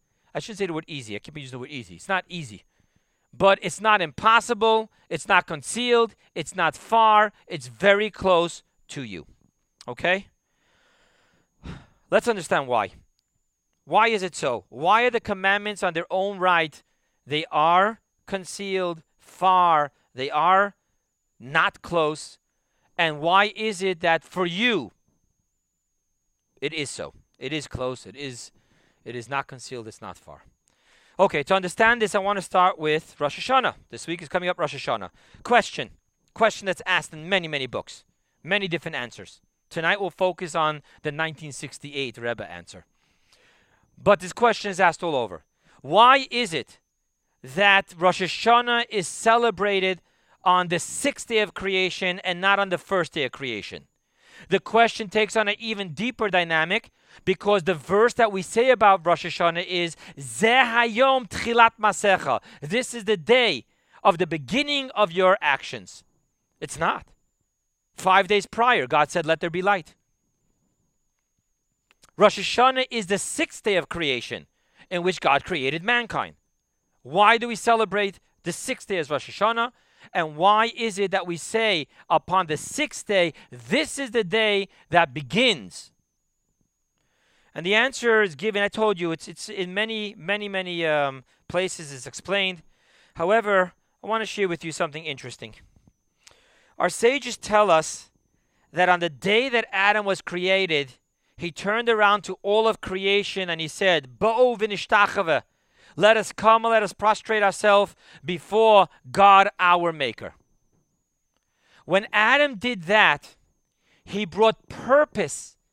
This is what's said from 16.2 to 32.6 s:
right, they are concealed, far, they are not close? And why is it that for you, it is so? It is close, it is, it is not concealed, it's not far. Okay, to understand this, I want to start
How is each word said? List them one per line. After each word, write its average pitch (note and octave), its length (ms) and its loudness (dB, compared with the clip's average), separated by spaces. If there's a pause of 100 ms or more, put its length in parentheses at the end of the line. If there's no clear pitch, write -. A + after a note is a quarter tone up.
right, E3+ 440 0 (420)
they D3+ 280 -4
are F3 480 2 (260)
concealed, F#3 760 -6 (160)
far, F3 760 2 (200)
they C3 180 -6
are F#3 440 2 (640)
not E3 440 -2
close? D#3 560 -2 (600)
And D#3 220 -2
why F#3+ 360 2
is G#3+ 240 -6
it F#3 200 -4
that E3 220 0
for F3+ 220 -6
you, F3+ 480 -2 (1700)
it D3+ 140 -8
is D3 160 -8
so? D2+ 240 -12 (240)
It C3 140 -10
is D#3 140 -8
close, B2+ 400 -8
it G2+ 80 -20
is, C3 380 -14 (520)
it A#2+ 120 -12
is A#2+ 120 -12
not C#3 180 -6
concealed, A2+ 420 -16
it's - 140 -20
not F#2+ 160 -16
far. - 260 -20 (720)
Okay, F3 240 2
to F#3+ 120 2
understand A3 480 2
this, G3+ 120 -4
I G#3 40 4
want G3 180 -2
to F#3 60 -6
start F#3 360 2